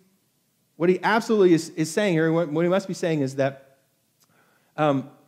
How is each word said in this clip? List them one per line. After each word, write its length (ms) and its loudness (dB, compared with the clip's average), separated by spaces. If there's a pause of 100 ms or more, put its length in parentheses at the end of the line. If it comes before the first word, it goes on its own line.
(760)
what 100 0
he 160 4
absolutely 500 2
is, 180 2
is 200 -4
saying 220 0
here, 180 2
what, 160 0
what 160 -2
he 60 0
must 180 0
be 60 -8
saying 260 -2
is 160 -4
that, 440 -6 (1000)
um, 320 0 (180)